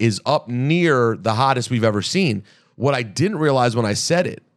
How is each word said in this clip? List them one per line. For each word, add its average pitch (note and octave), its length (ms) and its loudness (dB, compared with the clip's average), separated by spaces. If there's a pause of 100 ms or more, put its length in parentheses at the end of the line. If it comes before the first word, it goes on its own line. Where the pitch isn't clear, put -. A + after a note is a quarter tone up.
is G#2+ 260 0
up C#3 220 -2
near B2+ 680 2
the G#2+ 180 -2
hottest B2+ 360 0
we've A#2 140 0
ever G#2 180 2
seen. A#2 400 -2 (320)
What C#3 200 -2
I B2+ 100 -2
didn't D3+ 340 -2
realize C3 380 2
when A#2 100 0
I G#2 80 0
said E3+ 320 0
it - 160 -10 (140)